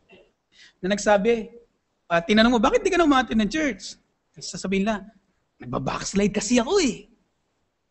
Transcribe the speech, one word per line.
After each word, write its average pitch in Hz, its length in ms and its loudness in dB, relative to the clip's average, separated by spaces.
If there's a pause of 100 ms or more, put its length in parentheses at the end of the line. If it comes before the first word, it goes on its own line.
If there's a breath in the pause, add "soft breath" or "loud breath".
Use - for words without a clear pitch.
(800 soft breath)
na 185 120 -2
nagsabi, 208 560 0 (560)
ah, 170 160 0
tinanong 226 360 4
mo, - 40 2
"Bakit 403 240 2
di 370 80 0
ka 349 80 2
na 311 80 4
umattend 262 320 2
ng 202 80 0
church?" 294 480 -6 (400)
Sasabihin 196 480 -6
nila, 208 200 -4 (540)
"Nagbabackslide 131 760 -4
kasi 233 280 0
ako 320 200 -2
eh. 214 280 -4 (800)